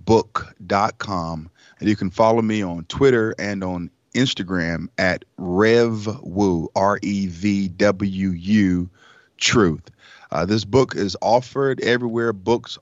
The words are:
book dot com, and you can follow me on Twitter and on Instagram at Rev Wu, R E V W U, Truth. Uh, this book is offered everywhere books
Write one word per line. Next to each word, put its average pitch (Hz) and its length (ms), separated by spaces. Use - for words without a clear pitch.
book - 500
dot 101 320
com, 82 500
and 92 100
you 104 80
can 95 140
follow 113 320
me 107 180
on 85 240
Twitter 117 540
and 101 260
on 87 260
Instagram 87 760
at 92 260
Rev 110 840
Wu, 87 520
R 98 260
E 98 280
V 98 400
W 98 640
U, 90 600
Truth. 90 520
Uh, 80 140
this 104 180
book 117 300
is 90 280
offered 127 580
everywhere 117 520
books 107 500